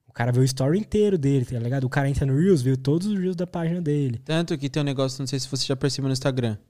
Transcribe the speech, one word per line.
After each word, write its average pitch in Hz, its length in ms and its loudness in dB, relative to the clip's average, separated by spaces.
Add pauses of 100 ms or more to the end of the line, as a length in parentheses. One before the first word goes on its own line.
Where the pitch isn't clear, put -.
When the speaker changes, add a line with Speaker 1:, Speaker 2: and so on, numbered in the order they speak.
Speaker 1:
O - 60 -20
cara 120 160 -2
vê 120 80 2
o 127 60 6
story 135 340 2
inteiro 208 400 2
dele, 139 260 2
tá 120 140 -6
ligado? 120 260 -2
O 127 40 0
cara 139 200 0
entra 143 160 0
no 135 140 2
Reels, 175 240 4
vê 131 140 2
todos 143 320 0
os 208 100 0
Reels 185 160 -2
da 175 140 -4
página 170 340 -4
dele. 143 420 -2
Speaker 2:
Tanto 165 320 -2
que 139 140 -4
tem 151 100 -2
um 147 40 0
negócio, 135 360 -2
não 139 60 -6
sei 131 140 -4
se - 80 -8
você - 180 -4
já 139 80 0
percebeu 135 340 -2
no 135 40 0
Instagram. 127 440 -2 (140)